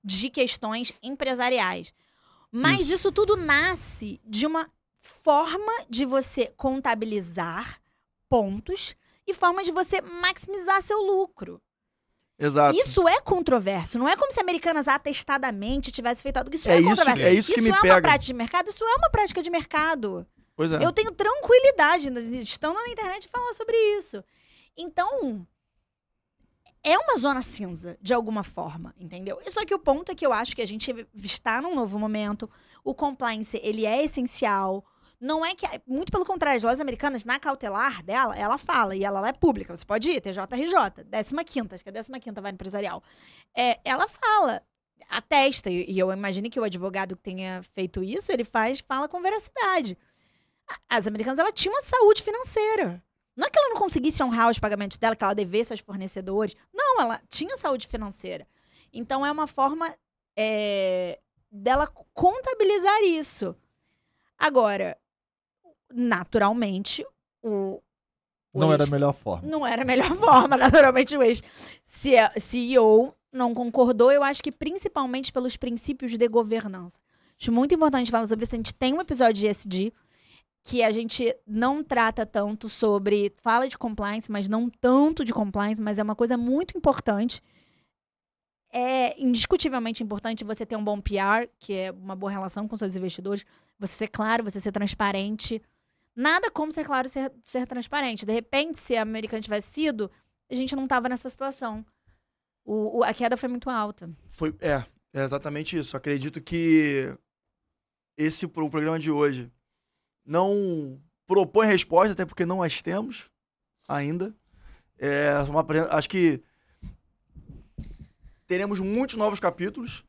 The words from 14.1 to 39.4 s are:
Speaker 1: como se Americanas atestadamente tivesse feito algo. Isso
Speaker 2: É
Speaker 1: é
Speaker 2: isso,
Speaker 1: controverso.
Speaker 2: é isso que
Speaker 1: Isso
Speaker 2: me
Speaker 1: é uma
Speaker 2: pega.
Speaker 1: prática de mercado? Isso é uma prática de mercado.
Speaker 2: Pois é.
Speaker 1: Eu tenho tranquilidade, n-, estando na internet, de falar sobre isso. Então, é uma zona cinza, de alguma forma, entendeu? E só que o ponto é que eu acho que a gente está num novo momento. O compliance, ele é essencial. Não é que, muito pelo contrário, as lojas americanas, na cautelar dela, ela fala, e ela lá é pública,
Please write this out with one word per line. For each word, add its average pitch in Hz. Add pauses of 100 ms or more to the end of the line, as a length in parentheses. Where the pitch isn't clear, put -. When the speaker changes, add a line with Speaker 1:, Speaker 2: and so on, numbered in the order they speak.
Speaker 1:
como 554
se 494
Americanas 349
atestadamente 269
tivesse 247
feito 277
algo. 269
Isso 311
Speaker 2:
É 175
Speaker 1:
é 170
Speaker 2:
isso, 170
Speaker 1:
controverso. 285
Speaker 2:
é 180
isso 214
que 233
Speaker 1:
Isso 226
Speaker 2:
me 226
Speaker 1:
é 392
uma 381
Speaker 2:
pega. -
Speaker 1:
prática 294
de 254
mercado? 339
Isso -
é 453
uma 605
prática 403
de 320
mercado. 302 (300)
Speaker 2:
Pois 160
é. 156
Speaker 1:
Eu 339
tenho 440
tranquilidade, 403
n-, 240
estando 302
na 466
internet, 427
de -
falar 494
sobre 453 (220)
isso. 220 (540)
Então, 320 (1400)
é 311
uma 571
zona 262
cinza, 175
de 196
alguma 220
forma, 165
entendeu? 180
E 392
só 427
que 403
o 370
ponto 302
é -
que -
eu 269
acho 226
que 247
a 220
gente 214 (280)
está 220
num 349
novo 208
momento. 214 (360)
O 269
compliance, 233
ele 214
é 226
essencial. 202 (340)
Não 311
é 359
que, 381 (200)
muito 277
pelo 381
contrário, 330
as 220
lojas 240
americanas, 269
na 247
cautelar 247
dela, 220
ela 214
fala, 233
e 190
ela 196
lá 202
é 262
pública, 220